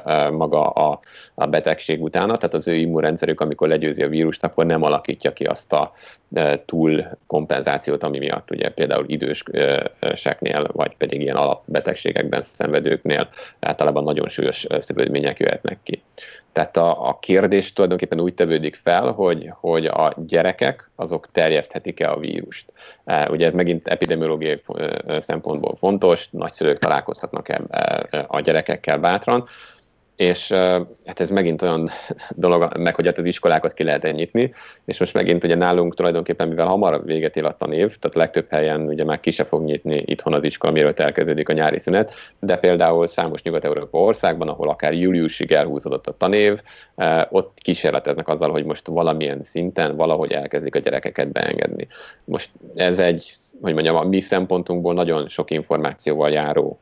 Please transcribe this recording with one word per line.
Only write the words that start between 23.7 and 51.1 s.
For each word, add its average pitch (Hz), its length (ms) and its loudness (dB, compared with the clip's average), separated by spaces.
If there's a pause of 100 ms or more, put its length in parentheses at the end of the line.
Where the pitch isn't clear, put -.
epidemiológiai, 80 800 -2
ö, - 300 -6 (100)
ö, 76 140 -4
szempontból 80 560 -6
fontos, 92 540 2
nagyszülők 76 480 -2
találkozhatnak-e, - 840 -2 (100)
e, 50 580 -2
a 71 120 -2
gyerekekkel 78 580 2
bátran, 101 500 2 (680)
és, 90 340 0
ö, 92 300 4 (260)
hát 85 140 -8
ez 87 100 0
megint 87 320 2
olyan 82 280 0 (240)
<laughs> - 200 -16
dolog, 85 440 2
meg 85 160 0
hogy 85 120 0
hát 87 120 -2
az 85 60 -2
iskolákat 85 480 0
ki - 120 -4
lehet-e 78 260 0
nyitni, 113 440 -2 (300)
és - 140 -6
most - 160 -2
megint 90 300 2
ugye 85 100 2
nálunk 87 400 2
tulajdonképpen, 85 540 0
mivel 82 180 0
hamar 92 380 2
véget 78 320 -2
ér 78 80 0
a 73 120 -2
tanév, 80 420 -2
tehát - 180 -4
legtöbb 82 340 0
helyen 78 300 0
ugye 76 240 -2
már 78 160 -2
ki 85 100 -2
se 78 140 -2
fog 80 200 -2
nyitni 76 420 -2
itthon 76 260 -2
az 76 120 2
iskola, 78 280 0
mielőtt 76 280 2
elkezdődik 76 480 0
a 76 40 2
nyári 78 260 2
szünet, 101 340 0 (260)
de 95 180 0
például 85 520 4
számos 80 340 -4
Nyugat-Európa 76 560 -2
országban, 85 500 2
ahol 76 200 -4
akár 76 260 0
júliusig 87 580 0
elhúzódott 73 540 0
a - 100 -8
tanév, 104 440 2 (360)
ö, 82 240 2 (100)
ott - 300 0
kísérleteznek 76 680 -2
azzal, 78 220 0
hogy 76 140 -2
most 76 220 -8
valamilyen 78 560 -2
szinten 85 540 -4
valahogy 80 360 0
elkezdik 71 420 -4
a - 40 0
gyerekeket 69 500 -2